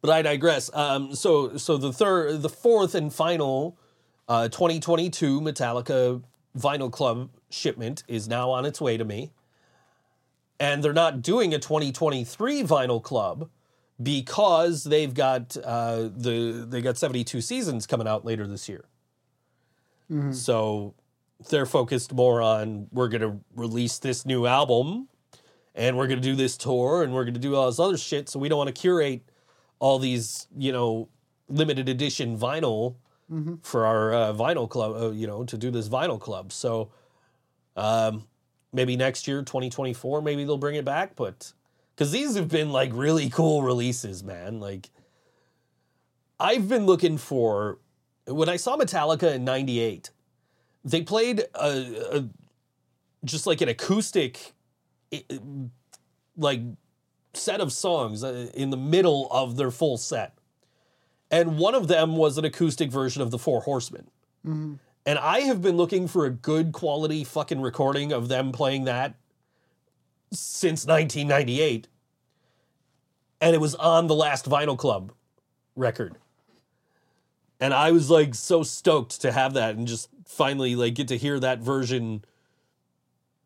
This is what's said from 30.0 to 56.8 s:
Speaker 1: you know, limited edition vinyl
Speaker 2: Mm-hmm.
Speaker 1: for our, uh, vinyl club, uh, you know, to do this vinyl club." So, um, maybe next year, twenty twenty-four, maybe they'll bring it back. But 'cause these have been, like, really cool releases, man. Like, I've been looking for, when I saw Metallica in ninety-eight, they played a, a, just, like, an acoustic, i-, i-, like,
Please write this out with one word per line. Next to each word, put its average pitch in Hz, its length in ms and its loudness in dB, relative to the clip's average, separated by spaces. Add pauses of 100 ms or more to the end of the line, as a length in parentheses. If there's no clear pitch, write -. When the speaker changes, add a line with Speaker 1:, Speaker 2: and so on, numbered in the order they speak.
Speaker 1:
you 135 140 -2
know, 117 380 -2 (400)
limited 139 400 0
edition 127 480 -4
vinyl 123 580 -2 (360)
Speaker 2:
Mm-hmm. 160 320 -6
Speaker 1:
for 113 220 0
our, 110 280 2
uh, 110 200 2
vinyl 120 360 -2
club, 110 320 -4
uh, 113 100 -2
you 110 140 -6
know, 104 200 -8
to 120 120 -10
do 123 140 -4
this 113 180 -4
vinyl 131 300 -2
club." 95 320 -12
So, 113 400 -4 (840)
um, 110 500 0 (460)
maybe 127 240 0
next 131 300 -2
year, 139 140 -4
twenty 127 280 -6
twenty-four, 131 520 -4
maybe 147 220 -2
they'll 143 140 -2
bring 143 180 -4
it 147 100 -4
back. 160 300 -2
But - 380 -8 (420)
'cause 143 160 0
these 254 240 0
have 175 140 -2
been, 151 220 0
like, 131 220 2
really 143 360 2
cool 151 340 2
releases, 123 600 -2
man. 98 360 -10
Like, 98 300 -12 (1500)
I've 202 280 2
been 220 180 2
looking 175 320 4
for, 107 600 0 (480)
when 156 220 0
I 175 80 -2
saw 247 200 -2
Metallica 160 560 2
in 127 120 -4
ninety-eight, 123 640 -2 (720)
they 160 180 -2
played 220 440 0 (100)
a, 127 600 -2
a, 131 120 -4 (960)
just, 151 240 -4
like, 165 140 2
an 135 80 2
acoustic, 170 840 -2 (600)
i-, 147 180 -12
i-, 139 80 -10 (1000)
like, 143 220 0 (760)